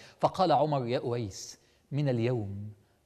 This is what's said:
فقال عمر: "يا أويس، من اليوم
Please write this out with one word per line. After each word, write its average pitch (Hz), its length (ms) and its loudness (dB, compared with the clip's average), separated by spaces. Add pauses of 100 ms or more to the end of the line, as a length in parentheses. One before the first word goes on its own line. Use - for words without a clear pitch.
(200)
فقال 175 320 2
عمر: 139 340 2
"يا 120 120 0
أويس، 117 600 -6 (340)
من 143 160 0
اليوم 107 640 -2 (340)